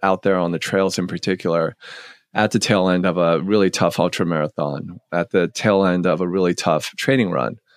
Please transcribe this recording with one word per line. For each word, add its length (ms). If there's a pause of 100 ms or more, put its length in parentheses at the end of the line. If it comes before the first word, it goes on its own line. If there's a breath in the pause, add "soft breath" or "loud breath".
out 200
there 160
on 140
the 60
trails 400
in 80
particular, 720 (580 loud breath)
at 180
the 60
tail 300
end 180
of 120
a 220
really 300
tough 280
ultra 260
marathon, 760 (100)
at 200
the 180
tail 360
end 220
of 140
a 80
really 260
tough 420
training 340
run, 260 (200 soft breath)